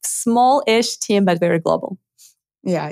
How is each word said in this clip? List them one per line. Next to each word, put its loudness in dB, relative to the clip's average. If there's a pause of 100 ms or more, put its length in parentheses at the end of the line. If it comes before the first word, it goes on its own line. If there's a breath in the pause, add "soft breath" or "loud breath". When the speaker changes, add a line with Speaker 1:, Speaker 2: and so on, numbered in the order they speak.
Speaker 1:
small-ish 0
team, 0
but 2
very 0
global. -2 (640 soft breath)
Speaker 2:
Yeah, -4